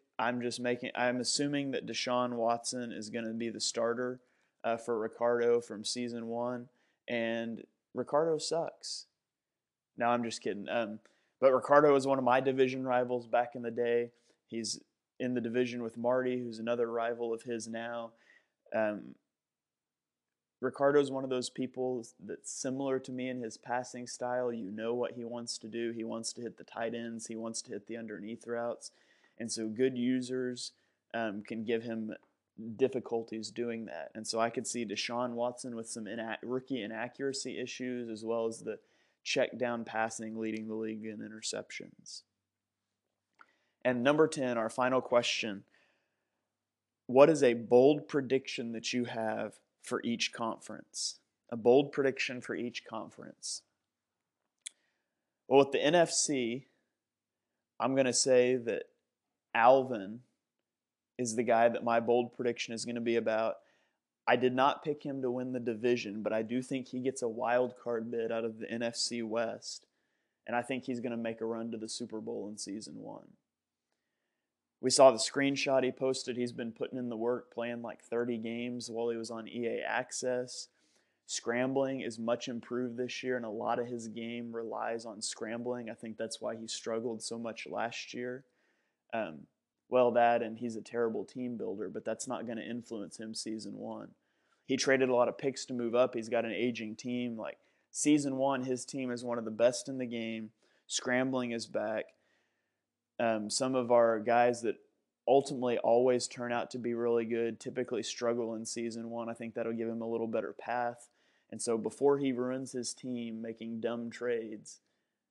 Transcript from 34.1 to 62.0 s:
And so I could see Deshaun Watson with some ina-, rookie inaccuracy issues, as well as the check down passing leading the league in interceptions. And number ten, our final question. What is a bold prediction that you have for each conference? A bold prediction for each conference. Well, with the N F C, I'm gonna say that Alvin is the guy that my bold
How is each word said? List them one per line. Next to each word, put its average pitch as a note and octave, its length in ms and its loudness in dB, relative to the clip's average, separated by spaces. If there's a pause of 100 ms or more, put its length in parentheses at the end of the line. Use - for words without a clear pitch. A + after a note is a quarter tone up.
And A2 120 -10
so A2+ 140 0
I A#2 80 4
could A#2 180 -4
see A#2+ 200 -4
Deshaun A#2+ 460 -4
Watson A#2+ 440 -4
with A2+ 140 -8
some A2 160 -8
ina-, A2+ 360 -6
rookie B2+ 380 -4
inaccuracy A#2+ 800 -6
issues, B2 500 -6
as A2 160 -8
well A2+ 220 0
as A2+ 140 -6
the A2 180 -8 (440)
check - 340 0
down A#2+ 300 -2
passing A2 520 -4
leading A2 300 -4
the A2 60 -6
league A2 320 -6
in A2 120 -10
interceptions. - 1040 -10 (1600)
And B2 200 2
number D3+ 260 6
ten, B2+ 300 -2
our A2 100 0
final B2+ 320 2
question. A#2 640 2 (1400)
What C#3 240 10
is D3 120 4
a A#2+ 120 8
bold B2 520 8
prediction C3 640 -2
that A2+ 200 -6
you B2 140 0
have A2 480 -4 (260)
for - 240 -4
each - 300 -2
conference? - 840 -8 (300)
A A#2+ 60 -6
bold B2+ 340 8
prediction C3 520 0
for A#2 120 -6
each A2+ 300 -6
conference. - 800 -12 (1900)
Well, C3+ 120 10
with C3+ 120 6
the G#2 100 2
N D3 120 6
F E3 160 8
C, B2+ 560 0 (1120)
I'm C3 160 2
gonna B2+ 160 4
say B2+ 440 6
that A#2 340 -4 (640)
Alvin A#2+ 640 6 (960)
is A#2+ 180 -2
the A#2+ 80 4
guy A#2 280 8
that - 120 -2
my A#2 160 4
bold A#2+ 360 2